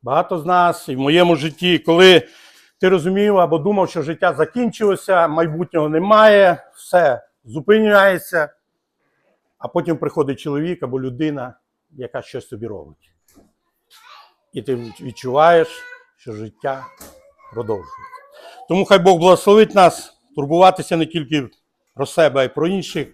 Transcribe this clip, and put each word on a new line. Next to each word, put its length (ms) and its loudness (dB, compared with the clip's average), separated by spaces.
Багато 380 -4
з 60 -12
нас 440 0
і 60 -8
в 40 -8
моєму 360 2
житті, 440 -2
коли 480 4
ти 100 0
розумів 480 0
або 200 0
думав, 320 -2
що 120 -8
життя 320 -4
закінчилося, 920 -2
майбутнього 640 -4
немає, 840 4
все 540 -2
зупиняється, 1080 0
а 100 -14
потім 300 -4
приходить 420 -6
чоловік 440 -6
або 180 -8
людина, 520 -8
яка 300 -14
щось 240 -16
тобі 220 -14
робить. 460 -18
І 80 -12
ти 140 -6
відчуваєш, 1080 -2
що 160 -18
життя 520 -12
продовжується. 420 -10
Тому 180 -2
хай 140 2
Бог 200 4
благословить 560 4
нас 420 2
турбуватися 640 0
не 80 0
тільки 440 -8
про 100 -6
себе, 360 0
а 20 0
й 60 -4
про 180 -4
інших 460 -6